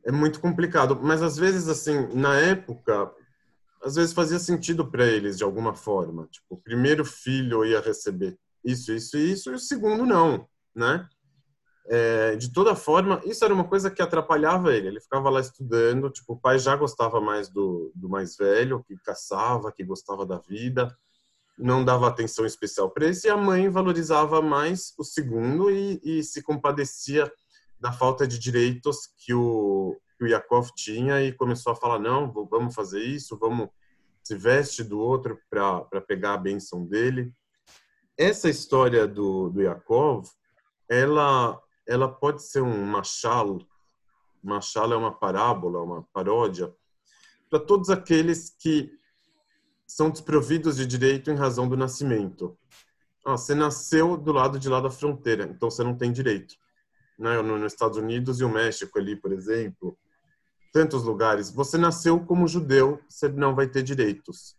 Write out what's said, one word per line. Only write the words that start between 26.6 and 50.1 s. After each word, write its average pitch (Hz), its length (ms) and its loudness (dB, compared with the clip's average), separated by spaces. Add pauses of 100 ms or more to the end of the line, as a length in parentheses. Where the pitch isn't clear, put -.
da 123 140 -6
falta 127 340 2
de 120 120 -6
direitos 123 680 0 (100)
que 120 160 -4
o, 104 640 0 (200)
que 120 80 -4
o 117 40 0
Yaakov 120 460 2
tinha 131 480 -2
e 131 100 0
começou 123 400 -2
a 110 40 -2
falar, 117 220 -2
"Não, 123 340 -2
v-, 101 180 -8
vamos 117 240 -2
fazer 101 280 -6
isso, 131 340 -8
vamos 113 320 -2 (560)
se 107 120 -8
veste 123 460 2
do 104 160 -6
outro 120 400 -2 (120)
pra, 98 320 0
pra 98 180 -8
pegar 101 340 -4
a 98 40 -4
bênção 95 480 -6
dele." 123 460 -2 (840)
Essa 196 320 2
história 123 580 4
do, 95 440 -2
do 98 100 -2
Yaakov, 110 680 0 (600)
ela, 131 720 2 (260)
ela 127 220 2
pode 147 340 -2
ser - 200 -2
um 110 220 0
machal. 104 760 -2 (840)
Machal 101 500 -2
é 117 40 0
uma 113 160 -2
parábola, 95 720 -2
uma 85 200 -10 (100)
paródia, 95 600 -2 (760)
pra 156 100 2
todos 190 320 2
aqueles 165 680 2
que 151 340 0 (1000)
são 156 180 2